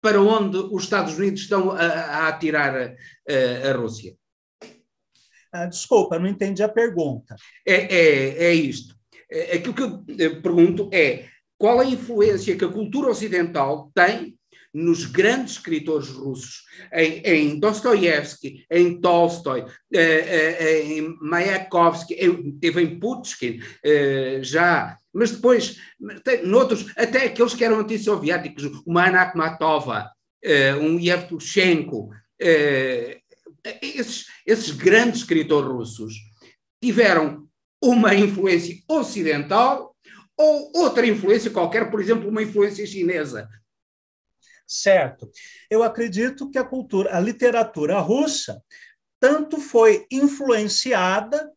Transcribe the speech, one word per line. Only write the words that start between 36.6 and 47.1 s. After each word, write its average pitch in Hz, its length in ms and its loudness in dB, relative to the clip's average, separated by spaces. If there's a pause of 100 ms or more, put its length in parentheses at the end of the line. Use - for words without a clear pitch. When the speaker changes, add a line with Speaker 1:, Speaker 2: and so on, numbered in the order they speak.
Speaker 1:
tiveram 180 640 2 (340)
uma 233 320 6
influência 196 600 2 (140)
ocidental 208 1080 0 (420)
ou 302 380 2
outra 247 320 2
influência 214 420 2
qualquer, 202 440 -2
por 208 80 -2
exemplo, 202 280 -2
uma 220 140 -2
influência 208 420 -2
chinesa, 165 640 -6 (1160)
Speaker 2:
Certo. - 640 0 (400)
Eu 220 120 2
acredito 233 680 -4
que 262 80 -4
a 254 60 -2
cultura, 196 520 -4